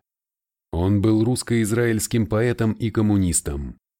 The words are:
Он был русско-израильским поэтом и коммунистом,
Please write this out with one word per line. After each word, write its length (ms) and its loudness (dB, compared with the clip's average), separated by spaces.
Он 280 2
был 220 4
русско-израильским 1040 0
поэтом 460 0
и 180 -4
коммунистом, 880 0